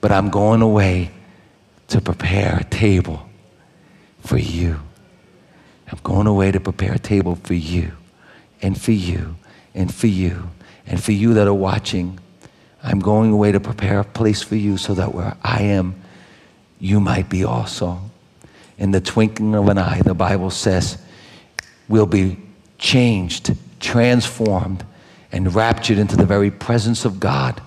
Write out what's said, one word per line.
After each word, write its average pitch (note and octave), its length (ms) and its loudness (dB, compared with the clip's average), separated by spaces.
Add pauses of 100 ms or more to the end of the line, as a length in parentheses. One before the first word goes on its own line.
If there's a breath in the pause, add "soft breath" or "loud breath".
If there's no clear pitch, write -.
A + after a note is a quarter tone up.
But G#2 100 2
I'm G2 180 2
going G#2+ 320 4
away G2 500 2 (760 soft breath)
to A2 140 0
prepare F2+ 580 -2
a - 60 -4
table F2 640 0 (880 soft breath)
for - 180 -2
you. E2 440 -2 (1080 soft breath)
I'm - 140 -12
going G#2 240 0
away G2 240 2
to F#2+ 80 0
prepare F#2 340 -4
a F2 60 -2
table F2+ 420 0
for - 120 -4
you E2 400 -4 (680 soft breath)
and - 180 -2
for - 120 -2
you E2+ 440 -2 (380 loud breath)
and F2+ 200 -2
for - 140 -2
you F2 420 -2 (360 loud breath)
and - 160 -4
for G#2+ 120 0
you A2 220 2
that G#2 120 4
are G2+ 60 4
watching. F#2 640 -2 (640 soft breath)
I'm - 160 -2
going G#2+ 320 2
away G#2 200 4
to G2 80 2
prepare G2+ 400 -2
a G2+ 40 -2
place G#2+ 400 0
for - 120 -6
you G2+ 220 0
so G2+ 160 -4
that F#2 220 -2
where F2+ 280 -6
I G#2+ 200 0
am, F#2+ 320 0 (880 loud breath)
you G#2 140 2
might F#2+ 300 0
be F#2 140 -2
also. F#2 560 -4 (800 loud breath)
In G2 140 0
the F#2+ 100 2
twinkling G#2+ 540 0
of G2+ 140 4
an G2+ 80 2
eye, F2+ 260 0
the F#2+ 100 4
Bible F#2 380 0
says, - 500 -2 (880 loud breath)
we'll G#2+ 160 4
be F#2 320 0 (400)
changed, A2+ 760 0 (240)
transformed, A2 1040 0 (460 loud breath)
and F2+ 240 -2
raptured A2+ 420 2
into G2+ 180 0
the G2+ 100 4
very G2+ 260 2
presence A#2 520 -2
of F#2+ 160 -2
God. D#2 480 -2